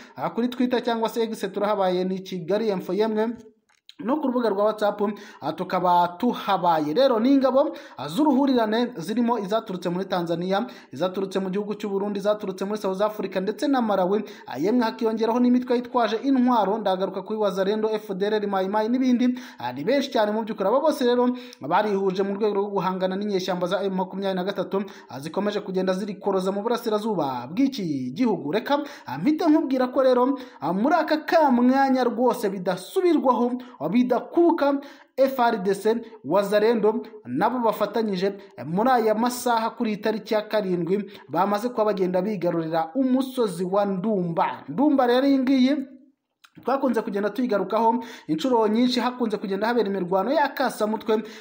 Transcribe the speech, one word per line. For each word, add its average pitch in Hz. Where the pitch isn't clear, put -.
ah, 151
kuri 233
Twitter 247
cyangwa 233
se 226
X 214
turahabaye 196
ni 185
Kigali 190
Info. 190
Yemwe 220
no 240
ku 294
rubuga 240
rwa 202
WhatsApp, 208
ah, 147
tukaba 180
tuhabaye. 175
Rero 247
ni 254
ingabo, 269
ah, 135
z'uruhurirane 247
zirimo 226
izaturutse 190
muri 180
Tanzania, 185
izaturutse 185
mu 190
gihugu 208
cy'u 214
Burundi, 196
izaturutse 202
muri 208
South 190
Africa 208
ndetse 214
na 269
Malawi, 202
ah, 123
yemwe 220
hakiyongeraho 220
n'imitwe 247
yitwaje 240
intwaro, 240
ndagaruka 190
kuri 214
Wazalendo, 202
F 214
D 190
L 214
R, 208
Mai 190
Mai 214
n'ibindi, 247
ah, 123
ni 135
benshi 277
cyane 214
mu 220
by'ukuri. 208
Aba 247
bose 302
rero 247
barihuje 196
mu 196
rwego 202
rwo 202
guhangana 185
n'inyeshyamba 190
za 185
M 196
makumyabiri 190
na 180
gatatu, 196
ah, 123
zikomeje 196
kugenda 185
zirikoroza 196
mu 202
burasirazuba 208
bw'iki 160
gihugu. 170
Reka, 277
ah, 127
mpite 311
nkubwira 277
ko 277
rero, 254
ah, 156
muri 226
aka 311
ka 311
mwanya 254
rwose 226
bidasubirwaho, 240
ah, 147
bidakuka, 277
F 269
R 233
D 190
C, 214
Wazalendo 208
nabo 196
bafatanyije, 208
eh, 123
muri 190
aya 226
masaha 226
kuri 226
iyi 208
tariki 220
ya 214
karindwi, 190
bamaze 202
kuba 226
bagenda 185
bigarurira 170
umusozi 254
wa 196
Ndumba. 180
Ndumba 262
rero 254
iyi 277
ngiyi 262
twakunze 247
kugenda 202
tuyigarukaho 220
inshuro 240
nyinshi, 247
hakunze 233
kugenda 196
habera 233
imirwano 190
y'akasamutwe, 226